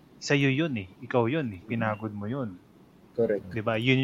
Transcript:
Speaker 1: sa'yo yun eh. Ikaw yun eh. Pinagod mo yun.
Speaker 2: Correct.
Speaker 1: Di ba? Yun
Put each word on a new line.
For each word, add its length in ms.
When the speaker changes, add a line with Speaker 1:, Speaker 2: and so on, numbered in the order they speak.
Speaker 1:
sa'yo 320
yun 240
eh. 100
Ikaw 240
yun 320
eh. 80
Pinagod 480
mo 160
yun. 240
Speaker 2:
Correct. 320
Speaker 1:
Di 160
ba? 160
Yun 220